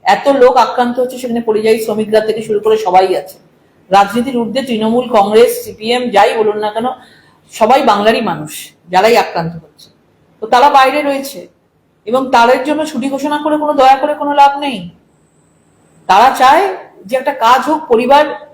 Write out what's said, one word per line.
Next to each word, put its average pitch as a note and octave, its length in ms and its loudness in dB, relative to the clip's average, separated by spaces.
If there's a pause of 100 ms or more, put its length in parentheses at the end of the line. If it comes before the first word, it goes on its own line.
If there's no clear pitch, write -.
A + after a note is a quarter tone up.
এত G#3 260 0
লোক B3+ 280 4
আক্রান্ত A#3+ 440 0
হচ্ছে, B3 180 -6
সেখানে A#3 220 -6
পরিযায়ী A3 400 0
শ্রমিকরা G#3+ 400 -2
থেকে A3 220 -6
শুরু G#3+ 180 -4
করে A3 160 0
সবাই F#3 400 0
আছে। - 220 -10 (520)
রাজনীতির A#3 480 0
ঊর্ধ্বে A#3 240 -4
তৃণমূল, A#3+ 460 -2
কংগ্রেস, A3+ 560 2
সিপিএম A3+ 460 -4
যাই G#3+ 280 2
বলুন G#3+ 180 0
না G#3+ 140 -4
কেন, A3+ 140 -6 (680)
সবাই B3+ 300 2
বাংলারই A3 380 0
মানুষ D#3+ 520 -10 (160)
যারাই G3+ 280 0
আক্রান্ত E3+ 380 -4
হচ্ছে, - 360 -20 (500)
তো A3 60 -10
তারা B3+ 240 4
বাইরে C#4 320 2
রয়েছে C4+ 440 -6 (580)
এবং B3+ 260 -2
তাদের B3 340 4
জন্য D4+ 220 -4
ছুটি C4+ 220 -6
ঘোষণা C#4+ 360 -4
করে D4+ 140 -2
কোনো D4+ 140 -2
দয়া C4+ 240 4
করে D4 180 -4
কোনো C#4+ 200 -6
লাভ C#4 240 4
নেই। A#3 320 -8 (1160)
তারা G#3+ 320 4
চায় F4 360 4 (320)
যে A#3 100 -6
একটা C4 160 -4
কাজ B3+ 280 2
হোক, D4 280 -4
পরিবার B3+ 360 4 (300)